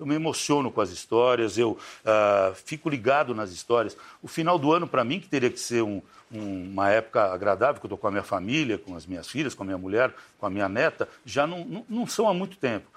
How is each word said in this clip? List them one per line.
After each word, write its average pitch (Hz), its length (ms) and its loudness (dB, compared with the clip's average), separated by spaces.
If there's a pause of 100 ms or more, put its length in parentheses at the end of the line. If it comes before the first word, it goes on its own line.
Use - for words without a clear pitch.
Eu 156 60 -10
me 143 80 0
emociono 147 580 0
com - 80 0
as 98 80 0
histórias, 113 720 2
eu, 113 200 2 (240)
ah, 101 520 4 (100)
fico 160 240 -8
ligado 131 460 2
nas 107 160 -6
histórias. 107 440 0 (280)
O - 60 -14
final 170 300 0
do 147 140 4
ano, 170 160 2
pra 127 160 0
mim, 160 160 -4
que - 80 -16
teria 123 220 2
que - 100 -8
ser 117 220 0
um, 104 180 -4 (320)
um, 98 380 -8
uma 98 180 0
época 110 360 4
agradável, 98 540 2
que - 60 -12
eu 101 60 -10
tô 98 80 -6
com - 80 -2
a 101 40 0
minha 98 120 -2
família, 107 560 -2
com 90 180 -14
as 80 80 -16
minhas 87 240 -12
filhas, 135 240 -6
com - 120 -12
a - 20 -8
minha 95 100 -4
mulher, 104 380 0 (240)
com 104 80 -4
a 95 40 -4
minha 98 160 0
neta, 117 400 -2 (200)
já 135 200 0
não, 175 160 -6
não, 180 240 -10
não 220 200 -4
são 226 200 0
há 202 60 4
muito 190 240 -4
tempo. 117 300 -4 (100)